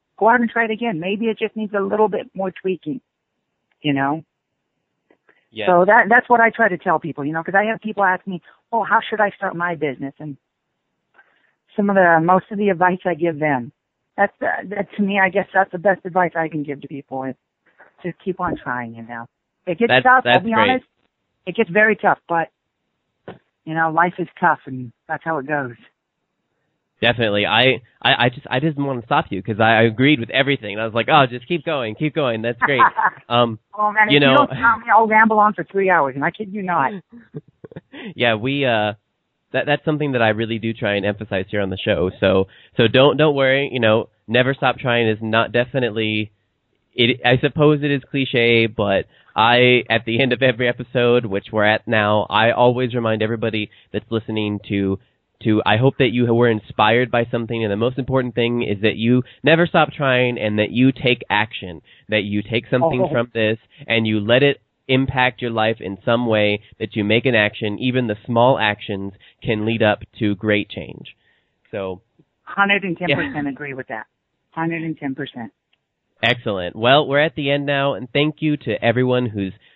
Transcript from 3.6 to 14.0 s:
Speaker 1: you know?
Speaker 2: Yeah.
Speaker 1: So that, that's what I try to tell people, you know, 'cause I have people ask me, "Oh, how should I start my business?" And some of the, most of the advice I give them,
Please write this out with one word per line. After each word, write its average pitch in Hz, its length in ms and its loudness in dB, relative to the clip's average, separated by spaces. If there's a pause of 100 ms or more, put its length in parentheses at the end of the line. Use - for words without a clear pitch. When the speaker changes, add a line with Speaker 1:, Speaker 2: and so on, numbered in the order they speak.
Speaker 1:
you 147 100 0
know? 139 320 -2 (1300)
Speaker 2:
Yeah. 107 160 -8
Speaker 1:
So 175 180 4
that, 214 240 4
that's 240 200 4
what 240 120 4
I 226 100 4
try 220 180 0
to 180 100 -4
tell 165 200 0
people, 147 260 -8
you 147 80 -4
know, 165 120 -6
'cause 180 100 -4
I 202 100 2
have 220 160 -4
people 208 220 -4
ask 185 240 0
me, 185 160 -8 (300)
"Oh, 226 100 0
how 185 260 2
should 214 120 -2
I 208 160 2
start 190 180 -6
my 175 220 -4
business?" 143 420 -6
And 151 180 -12 (1400)
some 202 140 0
of 196 60 2
the, 170 260 6
most 180 280 2
of 202 80 -8
the 202 120 0
advice 180 340 0
I 175 100 -2
give 156 240 -2
them, 139 320 -2 (460)